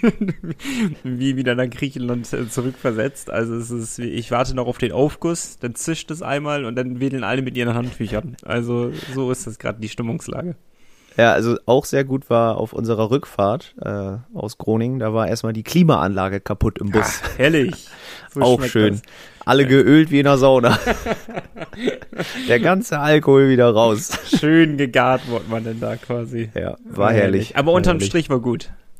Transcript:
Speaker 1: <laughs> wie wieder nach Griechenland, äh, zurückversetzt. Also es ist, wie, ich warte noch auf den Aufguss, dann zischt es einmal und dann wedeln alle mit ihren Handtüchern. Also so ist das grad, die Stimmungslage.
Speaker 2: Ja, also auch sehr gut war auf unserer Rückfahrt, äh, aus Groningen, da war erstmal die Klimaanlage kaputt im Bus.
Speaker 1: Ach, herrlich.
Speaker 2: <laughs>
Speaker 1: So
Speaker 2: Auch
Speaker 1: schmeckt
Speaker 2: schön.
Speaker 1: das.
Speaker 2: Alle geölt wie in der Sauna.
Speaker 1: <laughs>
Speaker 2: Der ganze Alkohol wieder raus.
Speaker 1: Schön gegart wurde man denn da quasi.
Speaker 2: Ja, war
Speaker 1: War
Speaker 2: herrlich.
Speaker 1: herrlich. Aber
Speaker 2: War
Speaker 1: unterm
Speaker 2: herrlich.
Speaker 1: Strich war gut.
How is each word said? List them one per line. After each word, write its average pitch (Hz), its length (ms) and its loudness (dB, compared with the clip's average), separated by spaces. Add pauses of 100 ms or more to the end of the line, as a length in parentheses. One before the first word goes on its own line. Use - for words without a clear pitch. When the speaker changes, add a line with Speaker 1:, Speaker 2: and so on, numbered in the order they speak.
Speaker 1:
<laughs> 208 1000 -4
wie 127 320 -2
wieder 127 200 0
nach 127 140 -2
Griechenland, 123 640 -6
äh, 123 140 -4
zurückversetzt. 123 840 -4
Also 113 260 -4
es 117 160 -8
ist, 117 280 -8
wie, 120 100 -8
ich 110 220 -8
warte 123 240 0
noch 120 120 -4
auf 123 100 -4
den 113 140 -2
Aufguss, 151 680 -2
dann 120 160 -8
zischt - 360 -8
es 156 100 -12
einmal 143 440 -4
und 117 100 -8
dann 123 240 -6
wedeln 131 240 -4
alle 120 180 -2
mit 127 160 -6
ihren 120 160 0
Handtüchern. 117 720 -6
Also 120 480 -4 (220)
so 131 180 -2
ist - 160 -6
das 113 120 -12
grad, 113 240 -8
die 107 60 -6
Stimmungslage. 147 640 -8 (600)
Speaker 2:
Ja, 113 140 6
also 110 240 2 (100)
auch 131 200 4
sehr 139 180 0
gut 135 260 -4
war 117 280 2
auf 110 160 -4
unserer 110 360 -2
Rückfahrt, 120 720 -2
äh, 101 360 -6 (160)
aus 107 240 -10
Groningen, 117 420 -2
da 110 140 -2
war 110 160 0
erstmal 113 240 -4
die 110 100 -8
Klimaanlage 98 800 2
kaputt - 380 -2
im 101 120 -4
Bus. 110 320 0
Speaker 1:
Ach, - 140 -10
herrlich. 135 540 2
Speaker 2:
<laughs> - 60 -20 (360)
Speaker 1:
So 104 80 -2
Speaker 2:
Auch 120 160 6
Speaker 1:
schmeckt 127 160 -4
Speaker 2:
schön. 107 220 4
Speaker 1:
das. 104 60 -6 (440)
Speaker 2:
Alle 139 200 6
geölt 139 460 6
wie 139 80 4
in 139 60 4
der 143 120 6
Sauna. 123 400 6 (840)
Speaker 1:
<laughs> - 840 -8
Speaker 2:
Der 120 100 4
ganze 160 400 0
Alkohol 143 500 6
wieder 123 220 6
raus. 113 400 2 (260)
Speaker 1:
Schön 156 400 4
gegart 127 520 2
wurde 113 200 -4
man 113 140 -4
denn 113 160 -8
da 113 160 -6
quasi. 117 580 -8
Speaker 2:
Ja, - 180 -6 (120)
war - 140 -14
Speaker 1:
War 101 160 2
Speaker 2:
herrlich. 107 80 4 (300)
Speaker 1:
herrlich. - 60 -12
Aber 135 100 2
Speaker 2:
War 170 80 4
Speaker 1:
unterm 180 220 4
Speaker 2:
herrlich. 196 120 0
Speaker 1:
Strich 170 200 0
war 131 100 2
gut. 117 320 -4 (280)